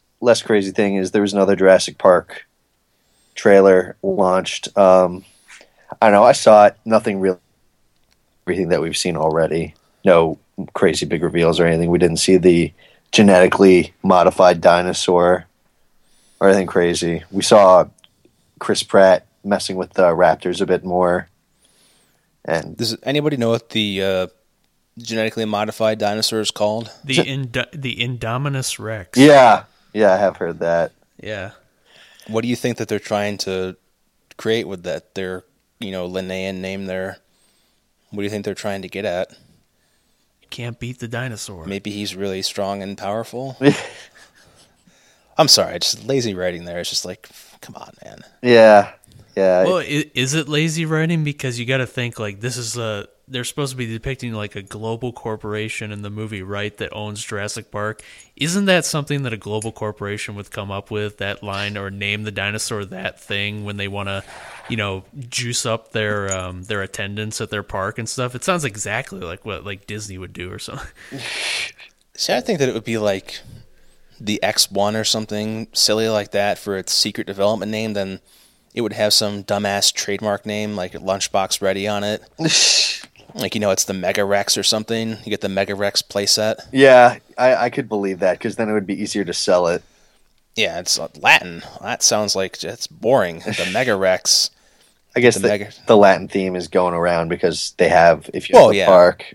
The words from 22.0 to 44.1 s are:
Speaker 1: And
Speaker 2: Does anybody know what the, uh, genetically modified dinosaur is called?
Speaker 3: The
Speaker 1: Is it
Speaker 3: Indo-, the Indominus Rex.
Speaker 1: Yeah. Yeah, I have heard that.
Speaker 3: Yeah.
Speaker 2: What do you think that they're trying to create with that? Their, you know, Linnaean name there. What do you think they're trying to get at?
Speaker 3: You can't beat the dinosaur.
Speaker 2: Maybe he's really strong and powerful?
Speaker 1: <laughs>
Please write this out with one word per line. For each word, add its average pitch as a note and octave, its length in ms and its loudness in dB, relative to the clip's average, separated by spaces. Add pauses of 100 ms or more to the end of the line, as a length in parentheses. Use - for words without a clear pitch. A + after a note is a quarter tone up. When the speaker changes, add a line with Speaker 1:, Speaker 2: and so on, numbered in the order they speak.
Speaker 1:
And D#2+ 320 -4
Speaker 2:
Does A2+ 260 -4
anybody D3 340 -2
know A#2 120 0
what A2+ 220 -2
the, G#2 320 -2
uh, F#2+ 240 -2 (720)
genetically A2+ 480 -4
modified G#2+ 540 -2
dinosaur A2 420 -2
is G#2 100 -4
called? G#2+ 400 -4 (120)
Speaker 3:
The C3+ 100 -6
Speaker 1:
Is C3 60 4
it - 80 0
Speaker 3:
Indo-, C3 460 -6
the C3 240 -8
Indominus B2 800 -6
Rex. G#2+ 400 -8
Speaker 1:
Yeah. B2+ 460 8 (300)
Yeah, G#2 200 4
I F#2+ 40 4
have F#2+ 200 0
heard E2+ 220 -6
that. E2+ 320 0 (300)
Speaker 3:
Yeah. G2+ 300 -12 (760)
Speaker 2:
What A2 140 -2
do A#2+ 60 -4
you B2 80 0
think A#2+ 220 -4
that A#2 100 -6
they're G#2+ 120 -4
trying G#2 400 -4
to F#2 360 -6 (640)
create A2 300 -2
with F2+ 160 -14
that? E2 320 -10
Their, F#2 280 -8 (360)
you G2+ 120 -10
know, F#2 140 -6
Linnaean F#2 560 -8
name G2 240 -10
there. F#2 320 -8 (920)
What G2+ 100 -12
do - 20 -4
you G2+ 60 -6
think G2+ 160 -8
they're G2+ 80 -6
trying G2 300 -8
to F#2+ 60 -14
get G2 160 -8
at? F#2 260 -4 (1120)
Speaker 3:
You - 80 -20
can't A#2+ 300 -12
beat B2 200 -12
the A#2+ 80 -12
dinosaur. A2+ 580 -12
Speaker 2:
Maybe G2 260 -8
he's G#2 240 -8
really F#2+ 260 -6
strong G2 420 -6
and G2 140 -10
powerful? A2+ 640 -8
Speaker 1:
<laughs> C3+ 40 -2 (1700)